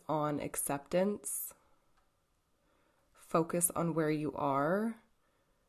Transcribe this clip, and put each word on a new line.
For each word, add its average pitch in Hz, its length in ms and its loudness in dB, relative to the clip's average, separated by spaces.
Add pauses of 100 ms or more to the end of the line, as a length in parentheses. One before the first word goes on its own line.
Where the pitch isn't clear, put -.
on 151 320 0
acceptance, - 1120 -2 (1600)
focus 170 640 0
on 165 180 0
where 156 180 2
you 151 220 0
are, 156 640 0 (720)